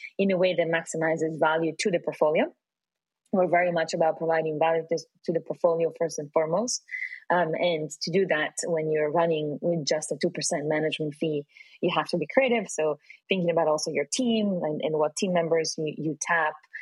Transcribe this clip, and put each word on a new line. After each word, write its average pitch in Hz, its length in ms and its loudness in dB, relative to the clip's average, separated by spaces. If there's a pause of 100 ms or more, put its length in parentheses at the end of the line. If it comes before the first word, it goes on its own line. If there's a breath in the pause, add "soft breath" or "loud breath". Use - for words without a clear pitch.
(180 loud breath)
in 196 140 2
a 180 60 2
way 180 180 2
that 160 120 2
maximizes 160 720 -2
value 160 380 2
to 214 140 0
the 175 80 2
portfolio. 160 520 2 (840)
We're 180 160 4
very 175 240 4
much 165 200 0
about 160 240 2
providing 160 400 0
value 165 320 2
to, 165 100 0 (260)
to 175 80 0
the 165 80 0
portfolio 165 580 2
first 165 180 -2
and 147 140 -8
foremost. 170 500 0 (480 loud breath)
Um, 170 260 2
and 160 360 0 (120)
to 175 80 -6
do 190 160 4
that 151 260 0 (100)
when 156 260 -2
you're 151 220 0
running 156 500 0
with 170 240 0
just 156 280 -2
a 139 60 -10
two 175 100 2
percent 156 360 -4
management 151 480 0
fee, 151 320 -2 (360 loud breath)
you 160 120 2
have 151 140 0
to 185 100 -2
be 156 80 -2
creative. 233 440 0
So 151 300 -2 (280 loud breath)
thinking 180 220 0
about 165 180 2
also 156 240 0
your 143 200 -2
team 214 520 0
and, 151 180 -2
and 156 160 -2
what 151 200 0
team 185 160 -2
members 165 440 0
you, 151 200 -4
you 147 240 -4
tap, 160 320 0 (280 loud breath)